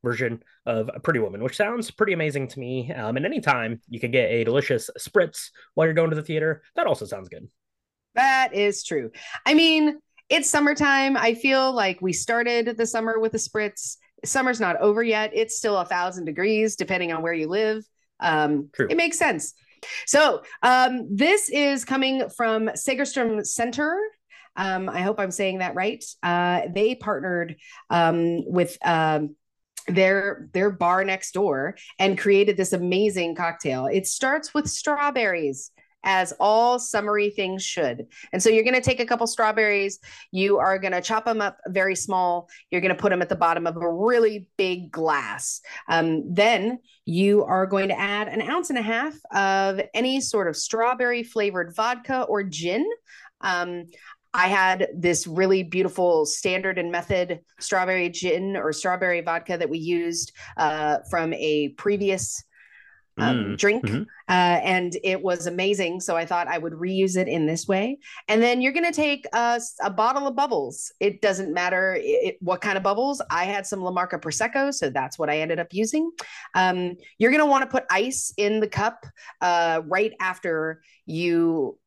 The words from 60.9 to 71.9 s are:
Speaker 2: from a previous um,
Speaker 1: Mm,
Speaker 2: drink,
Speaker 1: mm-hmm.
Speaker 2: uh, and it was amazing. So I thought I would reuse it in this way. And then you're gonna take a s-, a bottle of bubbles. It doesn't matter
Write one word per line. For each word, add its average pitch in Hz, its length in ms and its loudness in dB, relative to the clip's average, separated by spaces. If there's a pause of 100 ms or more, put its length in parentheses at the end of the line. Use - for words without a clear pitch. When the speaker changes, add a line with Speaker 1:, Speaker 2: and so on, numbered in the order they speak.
Speaker 2:
from 165 240 -2
a 151 360 0
previous 196 760 -2 (800)
um, 123 180 2
Speaker 1:
Mm, 101 180 -4
Speaker 2:
drink, 214 280 2
Speaker 1:
mm-hmm. 113 160 -2 (260)
Speaker 2:
uh, 180 360 4
and 180 400 0
it 185 180 -2
was 175 260 -2
amazing. 185 540 -2
So 180 140 -2
I 165 100 0
thought 175 220 -2
I 170 100 -2
would 160 160 -6
reuse 185 440 0
it 185 100 2
in 156 180 0
this 160 220 -2
way. 214 320 0 (280)
And 220 140 4
then 240 200 4
you're 262 120 2
gonna 339 180 0
take 294 420 -2
a 240 220 2
s-, 233 260 -8
a 196 80 0
bottle 247 380 0
of 254 80 -4
bubbles. 214 640 -2
It 202 220 0
doesn't 190 320 0
matter 185 400 0